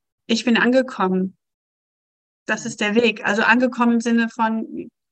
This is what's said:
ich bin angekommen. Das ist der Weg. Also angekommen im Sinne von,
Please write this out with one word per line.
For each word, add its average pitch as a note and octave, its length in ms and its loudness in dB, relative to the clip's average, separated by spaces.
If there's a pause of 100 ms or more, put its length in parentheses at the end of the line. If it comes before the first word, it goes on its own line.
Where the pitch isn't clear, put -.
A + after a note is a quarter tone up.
(280)
ich A3+ 180 -2
bin A#3 120 2
angekommen. G#3 800 0 (1080)
Das A3 200 -4
ist A3+ 140 -8
der G#3 160 -2
Weg. A3+ 300 0
Also G3+ 180 0
angekommen A#3+ 500 2
im A#3 80 2
Sinne A#3 280 0
von, A3 600 -4 (220)